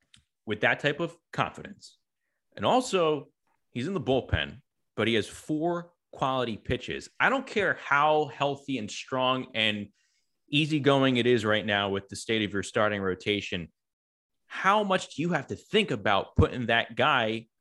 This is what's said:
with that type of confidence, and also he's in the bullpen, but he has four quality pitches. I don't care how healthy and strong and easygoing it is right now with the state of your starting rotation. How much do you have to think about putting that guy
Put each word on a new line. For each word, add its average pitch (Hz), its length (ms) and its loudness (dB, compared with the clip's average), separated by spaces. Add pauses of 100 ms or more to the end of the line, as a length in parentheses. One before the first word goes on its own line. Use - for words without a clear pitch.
(460)
with 107 160 -4
that 123 180 2
type 147 200 0
of 170 160 -6 (160)
confidence, - 680 -6 (580)
and 98 100 -4
also 165 640 2 (440)
he's 123 160 -6
in 196 60 -6
the 180 80 -4
bullpen, 90 600 -2 (340)
but 107 120 2
he 117 80 2
has 104 120 2
four 170 640 -4 (200)
quality 127 460 -2
pitches. - 520 -6 (100)
I 160 100 4
don't 269 160 0
care 180 380 -2
how 151 420 4
healthy 139 520 -4
and 107 120 -8
strong 131 640 -2
and 107 340 0 (640)
easygoing 139 680 4
it 120 100 2
is 120 160 4
right 107 220 0
now 101 240 0
with 98 180 -4
the 104 80 -14
state 110 280 -2
of 92 100 -4
your 98 100 -2
starting 104 380 0
rotation. 95 640 -4 (800)
How 208 360 0
much 190 320 -2
do 143 60 -6
you 175 80 0
have 147 180 -2
to 104 80 -6
think - 360 -2
about 104 440 0
putting 123 320 2
that 113 280 0
guy 117 520 2 (140)